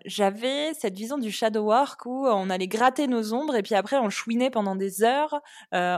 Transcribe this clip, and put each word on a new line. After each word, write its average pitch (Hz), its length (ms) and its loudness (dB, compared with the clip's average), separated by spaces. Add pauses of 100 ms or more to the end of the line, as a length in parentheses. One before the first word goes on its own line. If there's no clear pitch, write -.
j'avais 233 720 0
cette 196 200 -4
vision 226 220 -6
du 220 140 -4
shadow 220 320 0
work 240 420 2
où 262 220 -2
on 196 220 2
allait 185 180 -2
gratter 254 400 2
nos 226 260 0
ombres 285 220 0
et 208 80 2
puis 214 120 0
après 202 220 2
on 226 120 2
chouinait 240 420 0
pendant 202 240 0
des 196 280 -2
heures, 294 380 2 (320)
euh, 180 240 0